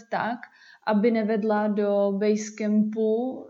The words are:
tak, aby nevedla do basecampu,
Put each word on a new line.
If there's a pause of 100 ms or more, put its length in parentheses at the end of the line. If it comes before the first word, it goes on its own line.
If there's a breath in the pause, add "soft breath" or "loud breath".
(120)
tak, (480 loud breath)
aby
nevedla
do
basecampu,